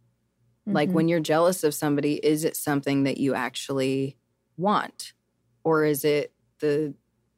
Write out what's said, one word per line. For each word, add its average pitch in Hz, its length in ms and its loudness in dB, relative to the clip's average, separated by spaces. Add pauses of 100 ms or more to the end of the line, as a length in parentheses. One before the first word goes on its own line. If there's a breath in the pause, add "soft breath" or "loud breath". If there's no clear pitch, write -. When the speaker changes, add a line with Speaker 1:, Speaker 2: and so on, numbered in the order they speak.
(640)
Speaker 1:
Like, 175 240 0
Speaker 2:
Mm-hmm. 180 60 0
Speaker 1:
when 165 120 2
you're 170 120 2
jealous 165 440 2
of 147 120 0
somebody, 147 400 0
is 156 280 0
it - 120 -2
something 143 480 0
that 131 160 0
you 131 160 0
actually 135 840 -4 (400)
want? - 560 -4 (500)
Or 156 220 2
is 147 180 0
it 147 300 0 (280)
the, 147 340 -2 (420)